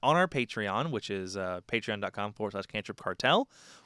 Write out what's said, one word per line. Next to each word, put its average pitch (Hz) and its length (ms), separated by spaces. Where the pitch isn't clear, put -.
on 147 140
our 185 100
Patreon, 117 640
which 110 200
is, 95 260
uh, 92 320
patreon 110 320
dot 98 120
com 104 200
forward 104 200
slash 98 140
cantrip 104 340
cartel, 131 480